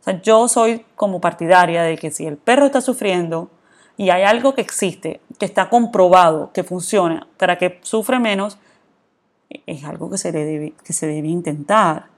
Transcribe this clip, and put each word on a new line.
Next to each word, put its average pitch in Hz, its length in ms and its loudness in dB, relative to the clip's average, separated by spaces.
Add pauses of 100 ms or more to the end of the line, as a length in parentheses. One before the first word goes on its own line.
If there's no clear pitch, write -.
O - 20 -20
sea, 190 160 -6
yo 220 280 4
soy 226 360 0 (100)
como 185 280 -4
partidaria 170 600 2
de 165 140 0
que 156 140 -8
si - 160 -10
el 151 100 -8
perro 262 300 4
está 269 160 0
sufriendo 180 640 -4 (480)
y 196 140 0
hay 180 140 4
algo 240 300 4
que 254 60 -4
existe, - 600 -6 (160)
que 202 80 -2
está 190 240 -2
comprobado, 180 840 4
que 180 120 -2
funciona 180 640 -2 (120)
para 175 180 0
que 180 260 -4
sufre 220 360 -2
menos, 208 400 -2 (880)
es - 360 -16
algo 160 260 -12
que 190 80 -8
se 180 140 -6
le 156 120 -4
debe, 151 300 -8 (100)
que - 80 -12
se - 140 -6
debe 151 220 -4
intentar. 170 880 -4